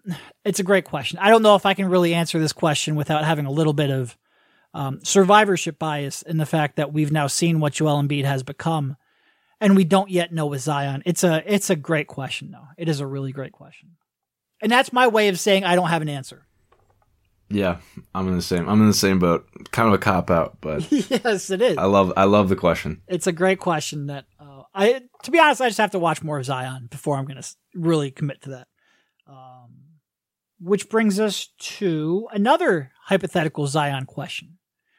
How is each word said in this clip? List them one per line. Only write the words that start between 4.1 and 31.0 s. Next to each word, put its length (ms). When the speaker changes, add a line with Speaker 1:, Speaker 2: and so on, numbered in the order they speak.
Speaker 1:
um, 300
survivorship 760
bias 440
in 160
the 80
fact 320
that 160
we've 180
now 160
seen 320
what 140
Joel 280
Embiid 220
has 200
become, 520
and 160
we 80
don't 260
yet 220
know 140
with 160
Zion. 440
It's 180
a, 280
it's 180
a 60
great 320
question, 440
though. 160
It 100
is 140
a 60
really 260
great 180
question. 400
And 100
that's 220
my 140
way 200
of 120
saying 260
I 100
don't 140
have 140
an 60
answer. 380
Speaker 2:
Yeah, 300
I'm 140
in 80
the 40
same, 280
I'm 100
in 80
the 60
same 260
boat. 260
Kind 180
of 40
a 40
cop-out, 640
but 300
Speaker 1:
<laughs> 0
Yes, 580
it 120
is. 160
Speaker 2:
I 80
love, 300
I 80
love 240
the 80
question. 520
Speaker 1:
It's 200
a 60
great 260
question 480
that, 180
uh, 240
I, 280
to 80
be 80
honest, 200
I 80
just 120
have 120
to 80
watch 240
more 140
of 80
Zion 440
before 280
I'm 80
gonna 140
s-, 180
really 340
commit 340
to 80
that. 160
Um, 460
which 260
brings 320